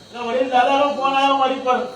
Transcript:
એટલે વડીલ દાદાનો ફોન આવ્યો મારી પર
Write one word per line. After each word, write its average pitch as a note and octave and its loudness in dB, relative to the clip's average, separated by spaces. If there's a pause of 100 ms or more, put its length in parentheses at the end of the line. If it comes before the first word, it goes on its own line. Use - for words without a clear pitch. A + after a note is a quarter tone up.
એટલે A#3 -18
વડીલ B3+ -2
દાદાનો C#4 2
ફોન C#4 -2
આવ્યો C#4 2
મારી C4 -2
પર B3 0 (160)